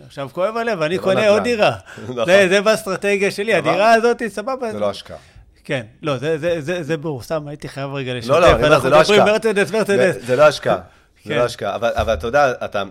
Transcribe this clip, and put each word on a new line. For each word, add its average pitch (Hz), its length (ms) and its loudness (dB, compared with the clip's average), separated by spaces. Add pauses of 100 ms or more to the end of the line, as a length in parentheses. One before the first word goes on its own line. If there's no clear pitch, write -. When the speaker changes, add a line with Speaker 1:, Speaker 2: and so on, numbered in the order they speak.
Speaker 1:
עכשיו 139 260 -12
כואב 202 240 -4
הלב, 226 260 -4
אני 156 120 -2
Speaker 2:
זה 185 60 -4
לא - 40 -10
Speaker 1:
קונה 190 160 2
Speaker 2:
נדל"ן. 214 120 4
Speaker 1:
עוד 208 100 2
דירה. 208 300 0
Speaker 2:
<laughs> 110 360 -16
נכון. 120 180 -4
Speaker 1:
זה, 190 220 6
זה 202 120 2
באסטרטגיה 196 720 -2
שלי, 202 300 -2
Speaker 2:
דבר. 127 100 -2
Speaker 1:
הדירה 202 220 4
הזאת, 226 360 2
סבבה. 233 440 -6
Speaker 2:
זה 107 60 -8
לא 101 120 0
השקעה. 95 260 -14 (480)
Speaker 1:
כן, 127 220 -6 (160)
לא, 139 160 -2
זה, 156 200 -4
זה, 170 220 -2
זה, 175 220 -6
זה 156 140 -4
ברור, 143 260 -8
סתם, 151 260 -6
הייתי 147 200 -14
חייב 139 260 -10
רגע 127 200 -6
לשתף, 120 160 -6
Speaker 2:
לא, 156 100 4
לא, 175 60 6
אני 160 80 6
אומר, 120 120 0
Speaker 1:
אנחנו 151 160 4
Speaker 2:
זה 131 80 0
לא 123 100 6
Speaker 1:
מדברים 202 200 4
Speaker 2:
השקעה. 208 120 4
Speaker 1:
מרצדס, 214 380 0
מרצדס. 196 440 0
Speaker 2:
זה, 110 120 -10
זה 127 100 0
לא 139 60 4
השקעה. 135 340 4
זה 90 60 -10 (480)
Speaker 1:
כן. 143 80 -2
Speaker 2:
לא 123 60 2
השקעה. 107 300 -6
אבל, 110 200 -2
אבל 110 200 0
אתה 104 120 -6
יודע, 135 260 2 (120)
אתה, 101 260 -6